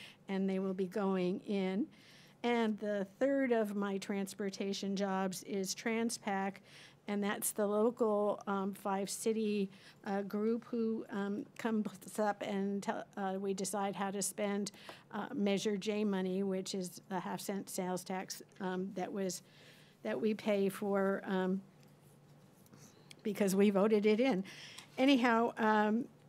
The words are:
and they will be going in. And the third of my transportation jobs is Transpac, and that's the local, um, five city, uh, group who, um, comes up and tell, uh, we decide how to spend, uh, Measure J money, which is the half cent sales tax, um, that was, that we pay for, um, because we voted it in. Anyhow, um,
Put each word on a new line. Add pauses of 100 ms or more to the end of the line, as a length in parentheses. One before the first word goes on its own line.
(280)
and
they
will
be
going
in. (580)
And
the (140)
third
of
my
transportation
jobs
is
Transpac, (520)
and
that's
the
local,
um,
five
city, (380)
uh,
group
who,
um, (140)
comes (320)
up
and
tell, (140)
uh,
we
decide
how
to
spend, (400)
uh,
Measure
J
money,
which
is
the
half
cent
sales
tax, (180)
um,
that
was, (600)
that
we
pay
for,
um, (1600)
because
we
voted
it
in. (560)
Anyhow,
um, (220)